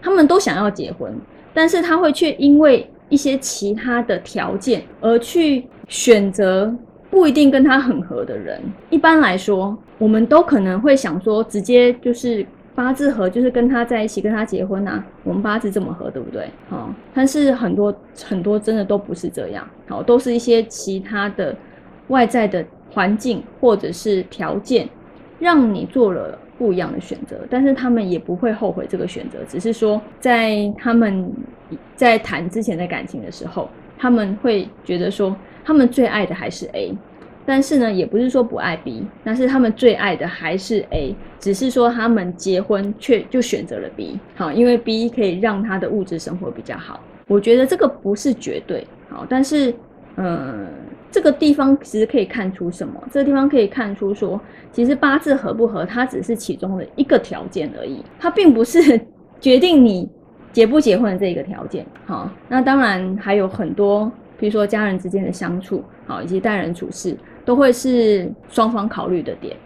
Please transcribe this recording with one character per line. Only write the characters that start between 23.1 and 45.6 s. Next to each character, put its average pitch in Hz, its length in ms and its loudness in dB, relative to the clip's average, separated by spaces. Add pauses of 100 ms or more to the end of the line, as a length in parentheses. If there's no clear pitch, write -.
境 233 240 -4 (200)
或 226 160 4
者 185 160 -6
是 196 300 -2
条 160 360 -8
件， 208 300 0 (500)
让 302 340 4
你 185 120 -4
做 220 260 2
了 110 260 -6 (200)
不 220 160 0
一 180 40 0
样 170 140 -4
的 - 80 -8
选 - 260 -12
择， - 120 -14 (120)
但 254 140 0
是 269 100 4
他 262 160 -2
们 220 200 2
也 175 100 -2
不 175 160 -6
会 220 160 -2
后 214 200 -4
悔 180 180 -6
这 190 80 -6
个 175 100 -4
选 - 220 -10
择， - 180 -16
只 - 120 -8
是 220 120 -2
说 214 300 0 (180)
在 220 580 0
他 233 160 -2
们 196 380 2 (640)
在 233 220 4
谈 175 320 -6
之 220 120 -6
前 208 160 -4
的 175 100 -4
感 165 200 -8
情 - 160 -12
的 170 80 -14
时 - 160 -14
候， - 220 -8 (280)
他 254 120 -2
们 208 320 0
会 214 260 0 (160)
觉 180 140 -4
得 180 120 -2
说 196 260 -2 (280)
他 311 100 0
们 269 140 6
最 247 180 2
爱 208 200 0
的 - 100 -6
还 - 140 -8
是 - 240 -12
A， 180 220 -6 (500)
但 269 180 2
是 285 160 2
呢， 226 120 2
也 180 140 0
不 196 120 -2
是 247 120 2
说 247 140 2
不 233 140 -4
爱 160 200 -4
B， 117 280 -10 (180)
但 220 120 -4
是 254 120 2
他 269 100 2
们 240 160 4
最 226 220 4
爱 190 200 -2
的 151 120 -6
还 170 300 -6
是 196 340 -4
A， 151 240 -4 (240)
只 202 140 -2
是 254 180 -2
说 240 180 4
他 233 180 -2
们 185 280 0
结 185 260 -2
婚 202 380 -2
却 220 240 2
就 - 180 -2
选 - 240 -4
择 107 140 -10
了 - 160 -10
B， 98 240 -10 (160)
好， 165 160 -6
因 226 140 4
为 240 120 4
B 226 320 -2
可 233 140 -2
以 185 160 -2
让 202 240 -2